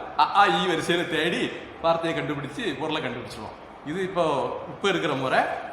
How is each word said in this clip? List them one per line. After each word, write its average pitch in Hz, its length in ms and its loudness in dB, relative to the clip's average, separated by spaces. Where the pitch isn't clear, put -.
அ, 151 60 8
ஆ, 202 120 8
இ 180 220 4
வரிசையில 170 420 2
தேடி 170 400 0
வார்த்தையை 165 380 2
கண்டுபிடிச்சு 143 580 -4
பொருளை 151 240 -2
கண்டுபிடிச்சிருவோம். 117 540 -8
இது 175 160 -4
இப்போ, 175 220 0
இப்போ - 200 -2
இருக்கிற 160 260 2
முறை. 135 260 2